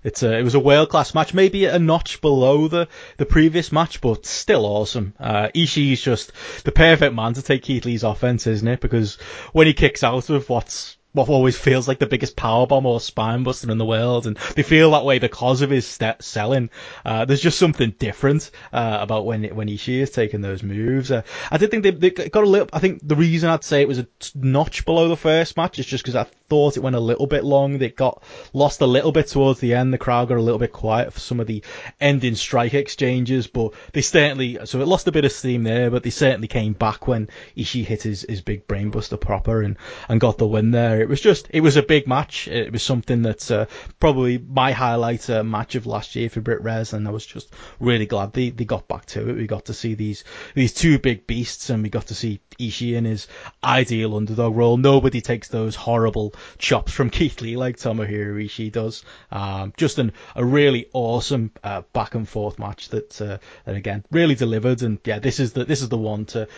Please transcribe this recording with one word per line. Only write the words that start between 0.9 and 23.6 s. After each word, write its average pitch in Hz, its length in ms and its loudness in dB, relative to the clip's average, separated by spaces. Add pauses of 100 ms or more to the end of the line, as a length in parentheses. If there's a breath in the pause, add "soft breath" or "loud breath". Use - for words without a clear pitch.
match, 156 180 0
maybe 190 320 4
a 160 140 2
notch 165 420 2
below 143 480 4
the, 170 200 0 (280 loud breath)
the 143 100 -2
previous 160 460 4
match, 156 300 0
but 113 240 0
still 131 400 2
awesome. 104 520 -2
Uh, 107 360 0
Ishii's 143 480 2
just - 300 -2 (320 loud breath)
the 143 80 -2
perfect 147 420 6
man 113 200 -2
to 135 80 -10
take 135 200 0
Keith 123 240 -4
Lee's 117 180 -2
offense, 117 420 0
isn't 110 220 0
it? 123 120 -2
Because 113 340 0 (380 loud breath)
when 160 140 8
he 156 60 6
kicks - 320 2
out 123 240 0
of 139 220 0
what's, - 480 -6 (140)
what 127 160 0
always 131 280 4
feels 131 300 2
like 131 140 0
the - 60 0
biggest 123 300 -4
powerbomb 127 480 2
or 120 140 2
spine 113 460 -4
buster 123 260 -4
in 110 80 0
the 113 60 0
world, 113 420 0
and 107 100 -4 (200 loud breath)
they 147 80 2
feel 160 260 8
that 147 140 2
way 131 160 2
because 127 420 0
of 139 80 0
his 131 160 0
ste-, - 340 -4
selling. 117 500 -2 (340 loud breath)
Uh, 113 200 -2
there's 139 160 2
just 165 160 2
something 147 440 2
different, 135 500 0 (220 loud breath)
uh, 113 280 -2
about 107 240 -2
when, 110 200 -4 (100)
when 107 140 -6
Ishii 127 320 -4
is 131 100 -2
taking 107 300 -2
those 98 240 -6
moves. 123 480 -2
Uh, 117 100 0 (300 loud breath)
I 160 60 2
did 208 120 2
think 220 140 0
they, 190 80 4
they 170 180 2
got 185 320 0
a 208 60 6
little, 196 240 4
I 156 80 -2
think 185 260 0
the 151 80 2
reason 165 340 2
I'd 165 140 0